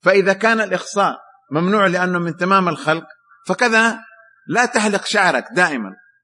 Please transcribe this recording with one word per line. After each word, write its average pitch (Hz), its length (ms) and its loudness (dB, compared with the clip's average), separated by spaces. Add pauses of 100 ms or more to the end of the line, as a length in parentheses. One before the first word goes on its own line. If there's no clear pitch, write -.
فإذا 190 300 4
كان 220 280 0
الإخصاء 185 560 -2 (360)
ممنوع 190 340 2
لأنه 180 320 -2
من 170 180 -4
تمام 180 320 2
الخلق، 160 380 -4 (400)
فكذا 226 520 0 (500)
لا 226 180 2
تحلق 208 380 0
شعرك 175 480 0
دائماً 139 380 0 (340)